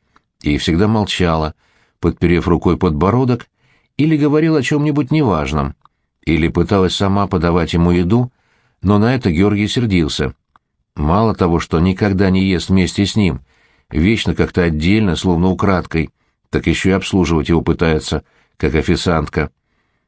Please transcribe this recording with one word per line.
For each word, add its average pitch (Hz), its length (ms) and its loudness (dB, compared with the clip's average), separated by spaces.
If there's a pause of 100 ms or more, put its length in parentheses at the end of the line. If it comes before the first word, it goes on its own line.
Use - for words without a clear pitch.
(400)
и 73 180 -2
всегда 87 280 0
молчала, 87 680 0 (440)
подперев 85 480 0
рукой 85 300 2
подбородок, 101 720 0 (480)
или 156 200 0
говорила 151 420 2
о 131 40 -2
чём-нибудь 147 480 -2
неважном, 76 640 0 (500)
или 80 220 2
пыталась 87 480 0
сама 101 320 0
подавать 85 460 0
ему 87 180 2
еду, 92 400 2 (520)
но 104 160 2
на 117 180 2
это 104 160 0
Георгий 101 340 2
сердился. 87 680 -2 (600)
Мало 95 400 0
того, 85 240 0
что 82 220 -2
никогда 95 500 0
не 95 140 2
ест 92 240 -2
вместе 95 360 0
с - 120 -4
ним, 82 240 0 (500)
вечно 90 460 0
как-то - 260 0
отдельно, 85 540 0
словно 90 320 0
украдкой, 87 640 -2 (400)
так - 180 -4
ещё 85 220 0
и - 20 2
обслуживать 87 560 0
его 82 140 2
пытается, 80 600 -2 (340)
как 76 200 -2
официантка. 78 760 -2 (580)